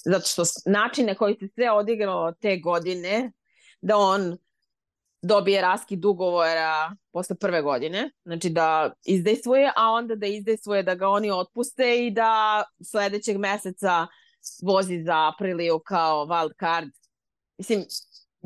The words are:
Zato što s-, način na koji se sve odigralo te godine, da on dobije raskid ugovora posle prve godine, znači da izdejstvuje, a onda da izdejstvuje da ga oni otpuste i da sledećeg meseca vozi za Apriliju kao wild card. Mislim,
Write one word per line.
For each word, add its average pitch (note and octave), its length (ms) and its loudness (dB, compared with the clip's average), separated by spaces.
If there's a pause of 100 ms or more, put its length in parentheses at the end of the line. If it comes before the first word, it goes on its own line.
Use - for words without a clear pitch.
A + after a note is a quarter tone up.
Zato F3 220 2
što - 180 -2
s-, - 220 -4
način A3 400 2
na G3+ 80 0
koji G#3 200 0
se G3 140 -12
sve A#3+ 240 0
odigralo G#3 600 0
te G3 240 -2
godine, F3 760 -2 (500)
da G#3 140 2
on F#3+ 420 2 (840)
dobije G3 380 4
raskid F#3 440 -2
ugovora E3+ 920 0 (160)
posle F3+ 240 -6
prve F3 260 0
godine, D#3 480 -2 (140)
znači E3+ 260 -4
da D#3+ 420 2 (120)
izdejstvuje, A#3 720 2
a A3+ 140 4
onda A3+ 240 -2
da G#3 120 -6
izdejstvuje G#3 560 -2
da F#3 120 0
ga F#3+ 140 -2
oni G#3 220 2
otpuste A#3+ 760 0
i A#3 40 -2
da G#3+ 520 2 (200)
sledećeg G3+ 560 -2
meseca F#3+ 680 -2 (560)
vozi F#3 400 0
za D#3+ 260 2
Apriliju E3+ 500 -2
kao D#3+ 480 0
wild E3 240 -2 (100)
card. E3 280 -2 (720)
Mislim, G3+ 260 -2 (600)